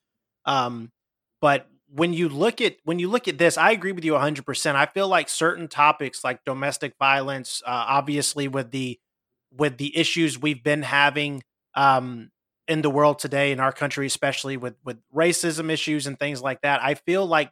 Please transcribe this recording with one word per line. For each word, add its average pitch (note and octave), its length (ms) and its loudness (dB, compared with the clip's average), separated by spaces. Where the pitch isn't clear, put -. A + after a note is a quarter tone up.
Um, A#2+ 480 -2
but - 280 2
when E3 240 0
you E3 160 0
look E3 320 0
at, G#3+ 240 0
when E3+ 140 -2
you F3 100 -2
look A#3 200 -2
at D3+ 100 -4
this, E3+ 200 4
I F3 140 6
agree G3 200 -2
with F3 120 -8
you D#3 120 2
a C3 40 0
hundred C#3+ 260 -2
percent. C#3+ 320 -2
I C#3+ 80 4
feel G3 220 -2
like E3+ 200 2
certain E3+ 400 -2
topics D3 560 0
like B2+ 200 -6
domestic C#3 540 -6
violence, C3+ 680 0
uh, B2 40 -6
obviously C#3+ 600 -2
with C3 220 -6
the, B2+ 300 -8
with C3 260 -2
the C#3+ 180 -6
issues D#3+ 420 0
we've C3+ 260 -4
been D3 180 0
having, C#3+ 600 2
um, B2+ 560 2
in D#3+ 140 0
the D3 80 2
world D3 280 4
today, C#3+ 320 0
in C3 80 -2
our C3 140 2
country, C#3 340 -4
especially C3+ 500 -4
with, B2 280 -10
with A#2+ 140 -10
racism D#3+ 580 0
issues D3+ 360 -2
and C#3 120 -8
things C#3+ 220 -4
like C3 220 -4
that, C#3+ 200 2
I C#3 120 0
feel F#3 320 0
like D#3 260 0